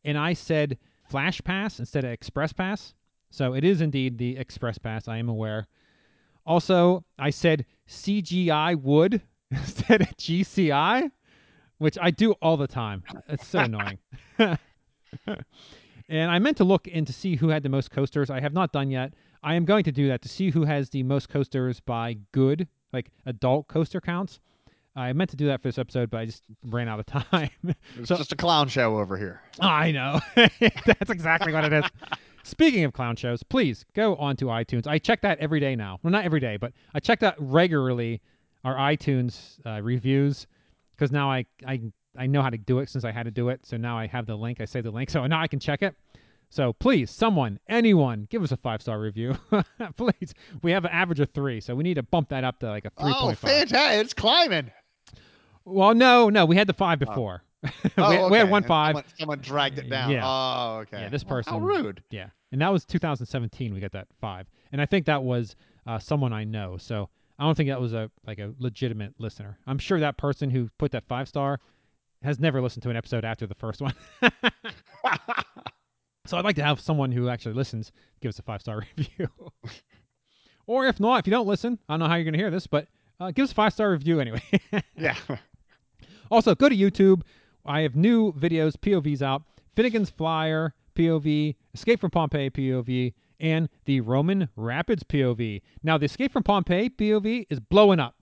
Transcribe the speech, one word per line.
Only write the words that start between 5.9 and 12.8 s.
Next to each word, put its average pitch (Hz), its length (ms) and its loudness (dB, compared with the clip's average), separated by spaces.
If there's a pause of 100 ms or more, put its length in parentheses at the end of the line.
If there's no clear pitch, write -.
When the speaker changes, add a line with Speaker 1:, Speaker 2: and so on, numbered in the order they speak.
Speaker 1:
Also, 175 580 4 (140)
I 139 120 0
said 156 360 2 (200)
C 202 360 -4
G 175 300 0
I 156 220 2
wood 160 460 4 (160)
<laughs> - 140 -20
instead - 520 2
of - 140 -2
G 175 280 -2
C 180 260 2
I, 202 400 2 (680)
which 151 220 0
I 175 120 4
do 214 220 4
all 165 220 2
the 139 120 -2
time. 104 340 -6 (260)